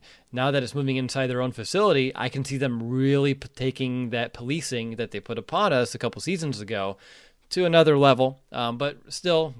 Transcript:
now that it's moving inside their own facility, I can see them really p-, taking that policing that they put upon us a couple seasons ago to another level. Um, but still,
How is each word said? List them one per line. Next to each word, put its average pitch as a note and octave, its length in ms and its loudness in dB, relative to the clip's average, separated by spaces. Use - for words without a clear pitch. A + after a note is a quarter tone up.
now B2+ 200 0
that C#3 100 2
it's A#2+ 140 -8
moving C3+ 220 0
inside C3 300 -2
their B2 140 -2
own B2+ 100 -2
facility, C3+ 640 2
I B2 160 -4
can C3+ 160 -4
see C3+ 120 -6
them A#2+ 320 -2
really C#3 440 4
p-, C#3 220 -8
taking B2+ 560 -4
that A#2+ 220 -2
policing A#2+ 640 -6
that A2+ 120 -4
they G2+ 100 -8
put D3+ 200 -8
upon F#3 340 0
us B2 220 0
a - 20 -10
couple A2 240 -6
seasons D#3 380 -4
ago G2 380 -4
to F3+ 160 0
another D#3+ 320 6
level. C3+ 420 4
Um, A#2+ 260 -4
but C#3+ 340 -8
still, D#3+ 480 -2